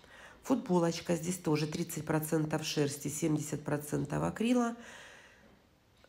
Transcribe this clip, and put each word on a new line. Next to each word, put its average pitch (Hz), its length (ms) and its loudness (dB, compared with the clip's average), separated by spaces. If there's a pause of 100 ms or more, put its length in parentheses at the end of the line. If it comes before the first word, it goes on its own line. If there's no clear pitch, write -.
(420)
Футболочка. 175 720 2
Здесь 170 240 -2
тоже 156 300 2
тридцать 165 360 -4
процентов 156 600 0
шерсти, 143 420 0
семьдесят 151 560 -2
процентов 147 600 -2
акрила. 233 500 2 (1300)